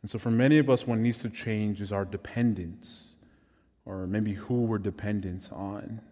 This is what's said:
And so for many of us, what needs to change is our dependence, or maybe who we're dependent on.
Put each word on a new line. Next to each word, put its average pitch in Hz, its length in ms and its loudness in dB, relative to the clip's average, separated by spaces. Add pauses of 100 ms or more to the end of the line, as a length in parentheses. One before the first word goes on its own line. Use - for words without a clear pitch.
And 107 80 -10
so 113 80 -6
for 117 120 -2
many 131 280 8
of 139 120 4
us, 123 160 4
what 117 120 2
needs 113 240 2
to 113 80 -4
change 107 500 -2
is 101 120 -6
our 98 120 0
dependence, 98 1080 -4 (720)
or 95 220 -8
maybe 104 280 0
who 120 280 -2
we're 113 160 2
dependent 98 760 -4
on. 104 480 -10 (120)